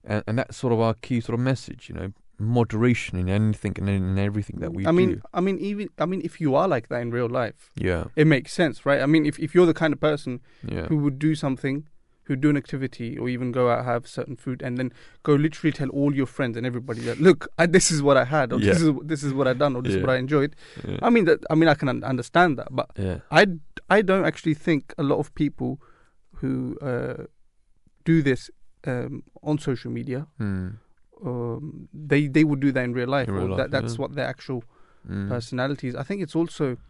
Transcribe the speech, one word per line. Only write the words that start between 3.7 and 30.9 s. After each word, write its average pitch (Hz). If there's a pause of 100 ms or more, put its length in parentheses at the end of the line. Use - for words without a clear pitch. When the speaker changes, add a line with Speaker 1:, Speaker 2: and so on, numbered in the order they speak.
Speaker 1:
and 98
in 95
everything 101
that -
we 95
Speaker 2:
I 165
mean, 185
Speaker 1:
do. - (140)
Speaker 2:
I 180
mean, 190
even, 202 (100)
I 151
mean, 190
if -
you 139
are 180
like 123
that 123
in 120
real 120
life, 120
Speaker 1:
Yeah. 87 (120)
Speaker 2:
it 156
makes 143
sense, 143
right? 139
I 135
mean, 151
if, 151
if 156
you're 175
the 156
kind 160
of 139
person 147 (260)
Speaker 1:
Yeah. -
Speaker 2:
who 156
would 143
do 156
something, 139 (360)
who'd 131
do 147
an 143
activity 131
or 123
even 123
go 123
out, 120
have 120
certain 127
food, 127
and 123
then 127 (320)
go 147
literally 151
tell 135
all 143
your 135
friends 120
and 117
everybody 120
that, 120
"Look, 175 (100)
I, 165
this 175
is 151
what 143
I 120
had, 131
or 123
Speaker 1:
Yeah. 104
Speaker 2:
this 165
is, 156 (100)
this 147
is 135
what 135
I 127
done, 139
or 123
this 120
is -
Speaker 1:
Yeah. 92
Speaker 2:
what 131
I 127
enjoyed." 143 (320)
Speaker 1:
Yeah. 95
Speaker 2:
I 233
mean, 233
that, - (100)
I 156
mean, 160
I 147
can 143
un-, 123
understand 131
that, 107
but 127
Speaker 1:
Yeah. 95 (100)
Speaker 2:
I, 175 (440)
I 208
don't 190
actually 160
think 151
a 160
lot 143
of -
people 135 (560)
who, 127
uh, 127 (800)
do 165
this, 131 (360)
um, 123 (200)
on 151
social 123
media, 123 (100)
Speaker 1:
Hmm. 95 (560)